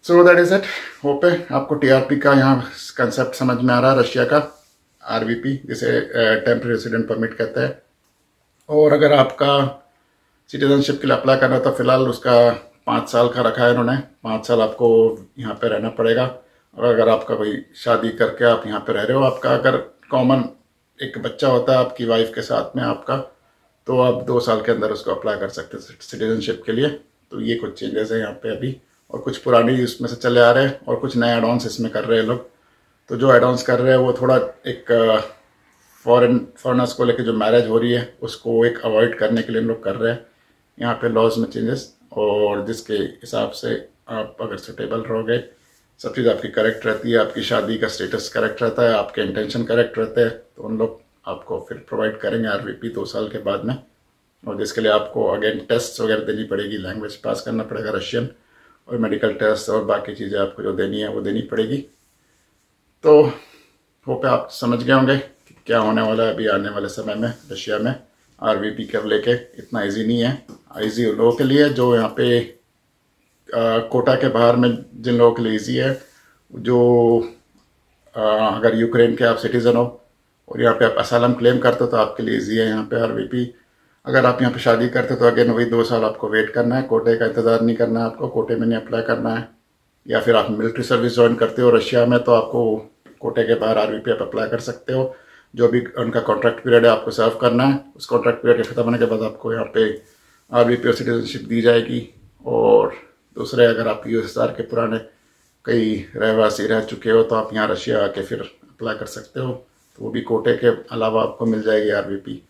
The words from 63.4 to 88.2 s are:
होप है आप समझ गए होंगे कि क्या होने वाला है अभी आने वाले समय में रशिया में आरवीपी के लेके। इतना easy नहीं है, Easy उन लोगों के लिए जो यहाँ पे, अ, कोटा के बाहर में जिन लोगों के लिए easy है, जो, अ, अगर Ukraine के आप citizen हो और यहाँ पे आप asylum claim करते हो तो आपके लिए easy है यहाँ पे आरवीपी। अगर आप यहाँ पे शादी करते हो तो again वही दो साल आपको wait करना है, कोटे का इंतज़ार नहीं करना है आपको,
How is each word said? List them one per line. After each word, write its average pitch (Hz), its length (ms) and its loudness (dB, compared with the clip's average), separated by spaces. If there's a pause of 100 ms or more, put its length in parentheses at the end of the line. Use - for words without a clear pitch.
होप 131 180 -4
है 127 60 2
आप - 180 -2
समझ 120 320 -4
गए 123 100 0
होंगे 135 260 4
कि - 380 -14 (100)
क्या 117 120 2
होने 110 240 0
वाला 110 220 0
है 110 100 0
अभी 110 120 -4
आने 101 220 0
वाले 101 200 -6
समय 104 260 -8
में 117 200 -4 (180)
रशिया 107 260 -6
में 123 220 -4 (420)
आरवीपी 107 420 -2
के - 240 -6
लेके। 107 240 0
इतना - 500 -6
easy 101 240 -4
नहीं 117 140 0
है, 131 260 -4 (340)
Easy 110 260 -2
उन 104 100 -2
लोगों 117 160 4
के 135 120 0
लिए 143 240 4
जो 123 280 2
यहाँ 113 120 0
पे, 120 320 0 (1120)
अ, 113 240 0
कोटा 120 360 0
के 135 140 0
बाहर 117 280 4
में 123 280 0 (100)
जिन 120 240 -2
लोगों 117 140 6
के 120 100 -4
लिए 110 120 -2
easy 117 220 -4
है, 127 260 -2 (520)
जो, 123 240 0 (1400)
अ, 113 40 -6 (360)
अगर 110 180 2
Ukraine 117 420 4
के 127 80 0
आप 117 120 4
citizen 120 400 2
हो 120 280 -2 (440)
और 120 140 -6
यहाँ 113 120 4
पे 117 100 2
आप 113 140 2
asylum 120 340 2
claim 120 260 2
करते 123 260 2
हो 120 60 -2
तो 120 60 -2
आपके 110 260 -2
लिए 110 140 -2
easy 107 200 -4
है 113 100 2
यहाँ 107 180 -4
पे 117 160 -4
आरवीपी। 117 540 -4 (520)
अगर 127 200 2
आप 123 140 2
यहाँ 123 120 2
पे - 80 -8
शादी 117 280 2
करते 127 260 -2
हो 120 60 -4
तो 117 160 6
again 117 200 4
वही 120 80 2
दो 117 200 2
साल 117 200 0
आपको 107 240 -4
wait 110 220 0
करना 120 260 0
है, 135 60 0
कोटे 113 340 2
का 113 100 0
इंतज़ार 113 340 2
नहीं 117 160 2
करना 113 240 0
है 117 60 -2
आपको, 120 220 -6